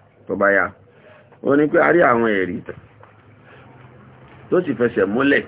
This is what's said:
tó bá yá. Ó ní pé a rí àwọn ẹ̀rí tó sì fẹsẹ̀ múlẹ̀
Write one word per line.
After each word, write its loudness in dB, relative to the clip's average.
tó -8
bá 2
yá. 2
Ó 0
ní 2
pé 0
a 2
rí 2
àwọn 2
ẹ̀rí -2
tó 0
sì -6
fẹsẹ̀ 0
múlẹ̀ 0